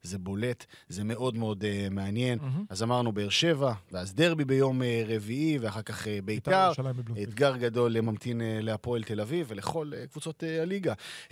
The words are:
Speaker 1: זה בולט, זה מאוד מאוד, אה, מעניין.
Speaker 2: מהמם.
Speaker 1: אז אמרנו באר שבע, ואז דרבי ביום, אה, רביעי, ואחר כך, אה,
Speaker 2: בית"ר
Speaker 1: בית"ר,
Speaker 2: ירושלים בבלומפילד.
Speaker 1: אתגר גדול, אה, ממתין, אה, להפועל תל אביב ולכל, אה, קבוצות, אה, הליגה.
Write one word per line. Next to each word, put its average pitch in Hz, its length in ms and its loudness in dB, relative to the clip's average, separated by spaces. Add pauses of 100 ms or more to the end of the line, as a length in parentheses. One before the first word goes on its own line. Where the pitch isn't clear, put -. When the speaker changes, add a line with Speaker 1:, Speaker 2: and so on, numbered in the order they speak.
Speaker 1:
זה 190 160 -8
בולט, 107 460 -4 (240)
זה 98 160 -6
מאוד 117 320 -2
מאוד, 107 280 -2
אה, 101 260 0
מעניין. 104 520 0
Speaker 2:
מהמם. 143 260 -2
Speaker 1:
אז 98 140 -6
אמרנו 120 300 2
באר 101 160 -2
שבע, 139 440 4 (200)
ואז 92 220 -6
דרבי 160 300 4
ביום, 131 380 4
אה, 117 260 2
רביעי, 120 500 0
ואחר 107 240 -4
כך, 107 260 -8
אה, 104 160 -2
Speaker 2:
בית"ר 107 260 -2
Speaker 1:
בית"ר, 190 140 8
Speaker 2:
ירושלים 131 320 0
בבלומפילד. 113 320 -6
Speaker 1:
אתגר 131 280 4
גדול, 120 400 2
אה, 113 40 4
ממתין, 113 400 0
אה, 110 200 -2
להפועל 110 440 -2
תל 107 160 -4
אביב 143 280 -2
ולכל, 147 480 -4
אה, - 100 -10
קבוצות, - 380 -10
אה, 160 180 -2
הליגה. 185 320 0 (380)